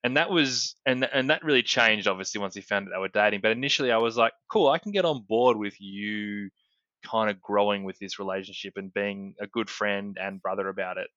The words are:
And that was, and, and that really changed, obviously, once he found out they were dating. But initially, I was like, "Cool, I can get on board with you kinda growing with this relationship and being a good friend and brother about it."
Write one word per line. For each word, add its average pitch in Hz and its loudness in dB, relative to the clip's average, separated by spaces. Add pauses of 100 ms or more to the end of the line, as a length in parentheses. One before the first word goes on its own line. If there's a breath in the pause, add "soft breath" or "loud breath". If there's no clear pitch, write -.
And 127 2
that 165 2
was, 139 0 (100)
and, 127 2
and 131 0
that 156 0
really 139 4
changed, 110 4
obviously, 95 -4
once 95 -6
he 101 -10
found 98 -2
out 92 -10
they 92 -2
were 95 -2
dating. 104 2
But 110 2
initially, 131 0
I 113 4
was 117 0
like, 113 4 (180)
"Cool, 175 4
I 156 4
can 208 -8
get 190 2
on 143 -2
board 117 4
with 101 -6
you 104 -8 (600)
kinda 107 2
growing 101 2
with 95 -8
this 98 -10
relationship 98 -6
and 98 -10
being 101 -4
a 104 -4
good 110 -4
friend 101 -2
and 98 -8
brother 95 -2
about 95 -6
it." 92 -8